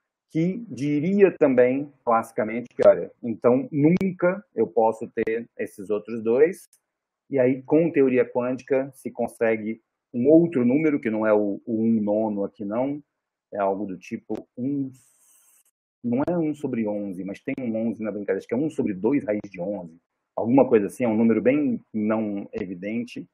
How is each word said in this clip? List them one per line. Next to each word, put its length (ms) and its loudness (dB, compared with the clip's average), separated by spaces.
que 380 -4
diria 720 2
também, 540 4
classicamente, 720 -2
que, 120 2
olha, 240 4
então 500 0
nunca 720 2
eu 120 0
posso 420 0
ter 380 -4
esses 340 -10
outros 320 -4
dois, 440 2
e 100 0
aí, 220 2
com 300 2
teoria 380 2
quântica, 680 -4
se 160 -14
consegue 680 -4
um 140 0
outro 380 4
número, 340 2
que 100 -4
não 160 -2
é 80 4
o, 320 0
o 180 -4
um 180 2
nono 420 -2
aqui, 220 -10
não, 360 -4
é 80 -6
algo 260 -2
do 120 -10
tipo 500 -12
um, 340 -4
não 240 -2
é 100 -2
um 180 -2
sobre 320 -4
onze, 360 -6
mas 160 -10
tem 200 -8
um 160 -4
onze 280 -4
na 80 -4
brincadeira, 280 -4
acho 80 -12
que 80 -6
é 20 0
um 140 -2
sobre 220 -4
dois 300 0
raiz 260 -2
de 120 -14
onze, 340 -8
alguma 320 4
coisa 200 4
assim, 160 -6
é 40 0
um 80 0
número 280 2
bem 360 0
não 580 -4
evidente 840 -10